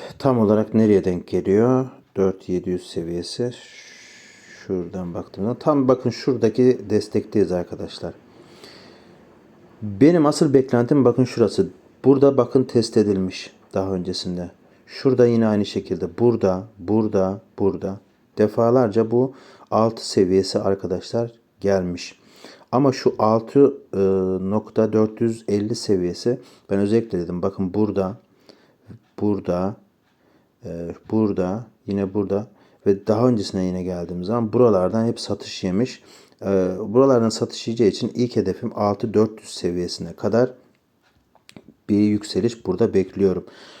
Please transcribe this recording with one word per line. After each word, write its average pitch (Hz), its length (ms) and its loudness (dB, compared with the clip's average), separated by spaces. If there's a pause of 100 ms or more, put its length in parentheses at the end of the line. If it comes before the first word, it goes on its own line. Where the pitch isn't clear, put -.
(200)
tam 131 200 2
olarak 107 340 2
nereye 107 300 4
denk 90 240 -4
geliyor? 113 640 2 (280)
Dört 95 320 -2
yedi 90 200 -4
yüz 90 200 -6
seviyesi. 87 600 -6 (1160)
Şuradan 90 460 -8
baktığımda 98 460 -8
tam 143 280 0
bakın 127 220 2
şuradaki 123 680 2 (100)
destekteyiz 101 600 0
arkadaşlar. 90 640 -8 (1700)
Benim 135 440 4
asıl 147 280 2
beklentim 131 520 4
bakın 123 200 4
şurası. 101 440 0 (360)
Burada 139 320 6
bakın 127 260 2
test 117 340 0
edilmiş 95 560 0 (200)
daha 95 200 -2
öncesinde. 90 580 -6 (360)
Şurada 123 400 4
yine 113 200 4
aynı 104 180 2
şekilde 92 540 -6
burada, 110 480 2 (120)
burada, 98 600 0 (180)
burada 98 400 -2 (380)
defalarca 113 760 2
bu 123 220 0 (380)
altı 110 380 0
seviyesi 95 500 2
arkadaşlar 98 800 -4 (180)
gelmiş. 92 600 -4 (520)
Ama 131 200 4
şu - 280 -8
altı, 113 540 4 (200)
e, 98 60 -4 (500)
nokta 107 440 -2
dört 110 280 0
yüz 113 260 -4
elli 104 280 -2
seviyesi 98 640 -2 (300)
ben 98 100 0
özellikle 107 400 0
dedim. 87 220 -6
Bakın 95 320 -4
burada, 98 440 -2 (1040)
burada, 95 540 -2 (880)
e, 85 300 -10 (160)
burada, 101 540 -2 (220)
yine 98 260 -4
burada 101 340 -2 (380)
ve 98 220 0
daha 113 200 2
öncesine 101 380 0
yine 90 180 -4
geldiğimiz 87 440 -8
zaman 113 260 -4
buralardan 113 520 2
hep 117 140 -4
satış - 440 -10
yemiş. 98 400 -4 (420)
E, 95 340 0
buralardan 117 500 4
satış - 380 -6
yiyeceği 113 240 2
için - 240 -6
ilk 120 200 -2
hedefim 95 400 -2
altı 104 380 -2
dört 107 280 0
yüz - 80 -20
seviyesine 87 640 -6
kadar 117 400 0 (1400)
bir 104 100 2
yükseliş 104 680 0
burada 95 280 0
bekliyorum. 95 520 0 (360)